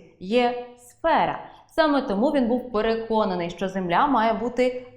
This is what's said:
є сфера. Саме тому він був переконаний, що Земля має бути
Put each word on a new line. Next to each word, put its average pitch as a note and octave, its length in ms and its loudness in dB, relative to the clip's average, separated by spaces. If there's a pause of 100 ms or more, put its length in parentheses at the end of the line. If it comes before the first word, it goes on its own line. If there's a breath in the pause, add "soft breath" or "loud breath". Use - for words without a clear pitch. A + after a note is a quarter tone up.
(200)
є A#3+ 480 -2 (100)
сфера. G#3+ 600 0 (280 loud breath)
Саме D4 340 2
тому G#3+ 300 0
він C4 160 2
був A#3 240 -2
переконаний, G#3+ 800 0
що F#3+ 200 -6
Земля F#3+ 380 0
має A3+ 260 2
бути B3 640 -2